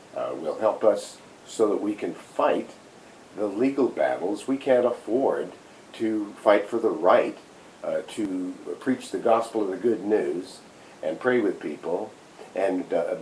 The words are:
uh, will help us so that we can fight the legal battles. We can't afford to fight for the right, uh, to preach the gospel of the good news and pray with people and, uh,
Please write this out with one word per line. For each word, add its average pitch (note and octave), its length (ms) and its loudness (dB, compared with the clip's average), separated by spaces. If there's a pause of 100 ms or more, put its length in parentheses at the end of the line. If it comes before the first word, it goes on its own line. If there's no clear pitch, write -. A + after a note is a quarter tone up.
(160)
uh, B1 180 -4
will D2+ 240 -6
help G#2+ 260 2
us - 340 2 (280)
so G#2+ 220 2
that F#2 120 0
we G#2 140 -2
can F2 200 -6
fight - 560 -2 (680)
the G#2 100 -2
legal B2+ 420 2
battles. D#2+ 600 -2
We C3+ 80 2
can't B2+ 300 4
afford A#2 680 0 (420)
to G#2+ 480 -2
fight G#2 260 4
for A2+ 120 -2
the G#2+ 100 2
right, F2+ 480 4 (460)
uh, D#2+ 240 -2
to F#2 440 -4 (280)
preach - 320 -2
the - 60 -4
gospel A2+ 440 2
of F#2+ 80 -2
the F#2+ 60 -4
good G2+ 280 0
news F#2 540 0 (460)
and D#2+ 160 -4
pray B2+ 180 4
with G2 220 0
people E2+ 500 -6 (460)
and, F#2 360 0
uh, F2+ 300 0